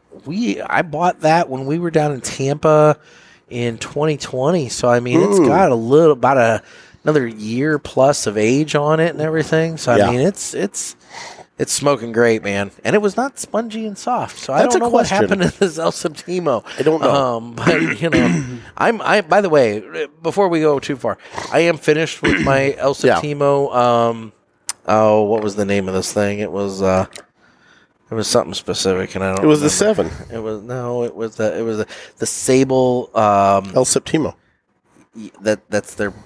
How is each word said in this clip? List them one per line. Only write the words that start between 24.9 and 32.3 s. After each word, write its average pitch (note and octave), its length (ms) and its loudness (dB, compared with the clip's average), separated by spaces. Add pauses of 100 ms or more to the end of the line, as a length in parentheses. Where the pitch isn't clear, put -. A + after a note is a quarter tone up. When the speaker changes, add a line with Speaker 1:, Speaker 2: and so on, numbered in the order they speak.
Speaker 1:
what G#2+ 220 0
was G2+ 100 -4
the G#2 100 -2
name G2 220 -2
of F#2+ 80 -4
this F#2+ 180 -4
thing? G#2 280 -2
It G2+ 100 -6
was, G2 320 -6
uh, F#2+ 240 2 (1040)
it - 40 -10
was G#2+ 120 -4
something F#2+ 280 0
specific, F#2+ 600 -4
and F#2+ 80 -6
I F#2+ 140 -2
don't G2 80 -2
Speaker 2:
It - 20 4
was D3+ 140 4
the D3+ 240 0
Speaker 1:
remember. G#3 260 0
Speaker 2:
seven. - 260 -16
Speaker 1:
It A2+ 60 -10
was, G#2+ 200 -8
no, A#2+ 420 -6
it A#2+ 100 -8
was A2 220 -10
the, G#2+ 200 -2
it G#2+ 60 -4
was A2+ 160 -4
the, G#2+ 80 -2 (320)
the A#2 80 -4
Sable, C3 880 0